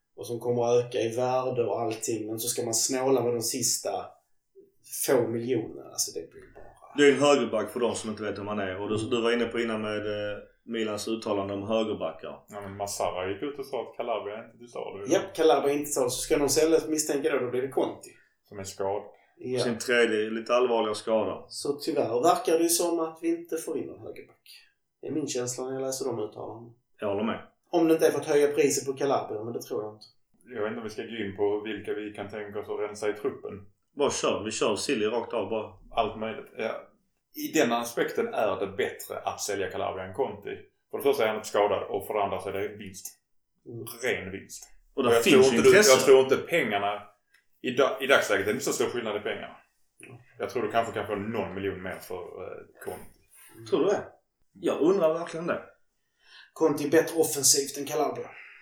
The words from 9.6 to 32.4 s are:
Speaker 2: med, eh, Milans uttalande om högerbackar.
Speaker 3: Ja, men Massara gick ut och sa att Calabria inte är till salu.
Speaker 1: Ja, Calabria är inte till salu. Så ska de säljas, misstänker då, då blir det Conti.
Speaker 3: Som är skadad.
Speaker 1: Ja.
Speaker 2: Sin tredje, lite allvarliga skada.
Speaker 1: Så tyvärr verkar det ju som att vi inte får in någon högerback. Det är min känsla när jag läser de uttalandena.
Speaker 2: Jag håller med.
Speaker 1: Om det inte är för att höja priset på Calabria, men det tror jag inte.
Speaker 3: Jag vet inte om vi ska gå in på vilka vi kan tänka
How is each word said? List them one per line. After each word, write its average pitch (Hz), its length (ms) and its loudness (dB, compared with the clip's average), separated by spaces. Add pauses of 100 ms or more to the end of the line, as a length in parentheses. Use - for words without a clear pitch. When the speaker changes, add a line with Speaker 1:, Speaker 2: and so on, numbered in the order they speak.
Speaker 2:
med, 107 160 -4
eh, 104 400 -6 (300)
Milans 110 400 -4
uttalande 104 460 -2
om 98 140 -4
högerbackar. 98 840 -2
Speaker 3:
Ja, 104 120 -12
men 98 160 -12
Massara 95 540 -2
gick 101 120 -8
ut 139 160 -6
och 131 60 -8
sa 123 160 -6
att - 160 -12
Calabria 110 460 -6
inte - 120 -20
är - 40 -20
till 120 120 -20
salu. 101 360 -10
Speaker 1:
Ja, - 120 4 (160)
Calabria 143 380 4
är 147 40 0
inte 147 80 -4
till - 80 -6
salu. 127 160 2
Så - 120 -4
ska 156 160 2
de 143 120 2
säljas, 156 380 4
misstänker 151 440 0
då, 135 80 2
då 123 120 -4
blir 127 100 -2
det 135 60 -2
Conti. - 420 -2 (400)
Speaker 3:
Som 104 100 -14
är 98 40 -8
skadad. 98 400 -4 (340)
Speaker 1:
Ja. 127 260 -4
Speaker 2:
Sin 120 140 -2
tredje, 110 520 2
lite 113 260 -2
allvarliga 113 380 2
skada. 104 540 0
Speaker 1:
Så - 260 -6
tyvärr 123 500 -2
verkar 170 340 4
det 170 60 4
ju 170 60 4
som 170 300 0
att 165 220 -6
vi 170 80 -4
inte 165 280 -4
får 156 200 -6
in 117 100 -8
någon - 120 -16
högerback. - 640 -18 (380)
Det - 60 -10
är - 40 -6
min 151 160 -4
känsla 123 380 -4
när 131 80 -6
jag 131 80 -4
läser 135 240 -4
de 117 140 -4
uttalandena. 107 540 -10 (260)
Speaker 2:
Jag 107 80 -4
håller 101 160 0
med. 101 160 -2 (320)
Speaker 1:
Om 165 160 4
det 160 60 8
inte 160 140 4
är 151 40 4
för 147 80 0
att 135 60 -6
höja 147 220 4
priset 143 380 2
på 135 80 -2
Calabria, 117 500 -2
men 120 100 -8
det 135 80 -8
tror 110 220 -6
jag 107 100 -10
inte. 110 120 -20 (500)
Speaker 3:
Jag 110 60 -6
vet 107 60 -2
inte 117 100 -6
om 117 60 -10
vi 107 60 -8
ska 110 140 -10
gå 110 120 -10
in 98 220 -6
på 104 220 2
vilka 104 340 -6
vi 104 200 -8
kan 101 160 -8
tänka 104 300 -8